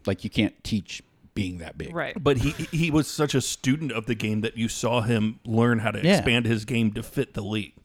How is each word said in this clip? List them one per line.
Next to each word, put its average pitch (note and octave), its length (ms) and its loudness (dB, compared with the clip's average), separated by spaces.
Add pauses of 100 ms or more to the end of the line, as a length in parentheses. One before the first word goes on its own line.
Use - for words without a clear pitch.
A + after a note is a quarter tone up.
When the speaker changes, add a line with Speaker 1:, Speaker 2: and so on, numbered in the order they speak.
Speaker 1:
Like, - 180 -2
you - 60 -6
can't - 340 -2
teach - 400 -6 (380)
being F2+ 180 -6
that E2 180 -14
big. - 180 -10
Speaker 2:
Right. D3 260 -6
Speaker 3:
But C#3+ 160 4
he, C3 140 0 (240)
he D#3+ 160 2
was D3 160 2
such - 280 -2
a B2+ 60 4
student C3+ 500 -2
of A2 140 -6
the A#2 100 -2
game G#2+ 260 -2
that A2+ 160 -4
you - 100 0
saw A#2+ 340 0
him A2 440 0
learn A#2 340 4
how A2 120 0
to G2+ 120 -4
Speaker 1:
Yeah. F#3 140 6
Speaker 3:
expand A#2+ 280 2
his A2+ 200 2
game A2+ 280 2
to A2+ 100 -6
fit - 300 -4
the - 80 -6
league. G2+ 320 -4 (120)